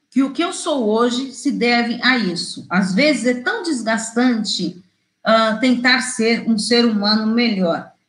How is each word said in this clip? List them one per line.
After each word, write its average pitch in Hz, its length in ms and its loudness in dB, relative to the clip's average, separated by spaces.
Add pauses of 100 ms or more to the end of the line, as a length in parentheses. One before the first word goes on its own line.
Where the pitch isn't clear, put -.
que 269 140 2
o 262 80 -2
que 339 120 -2
eu 370 80 -2
sou 277 380 -2
hoje 247 420 0
se - 200 -4
deve 233 500 0
a 247 160 2
isso. 180 500 -4
Às 185 280 0
vezes 254 320 2
é 247 140 2
tão 440 200 -4
desgastante, 226 1200 -2 (400)
ah, 220 380 2
tentar 247 400 2
ser 226 480 -2
um 220 80 2
ser 240 260 2
humano 214 440 2
melhor. 214 640 0 (180)